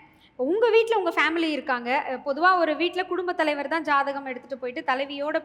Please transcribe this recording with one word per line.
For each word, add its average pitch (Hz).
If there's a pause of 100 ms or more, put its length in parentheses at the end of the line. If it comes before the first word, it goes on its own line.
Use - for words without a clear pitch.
(360)
உங்க 403
வீட்ல 440
உங்க 339
ஃபேமிலி 320
இருக்காங்க. 254
அ, 269
பொதுவா 359
ஒரு 311
வீட்ல 349
குடும்பத் 359
தலைவர் 294
தான் 320
ஜாதகம் 277
எடுத்துட்டு 254
போயிட்டு 254
தலைவியோட 285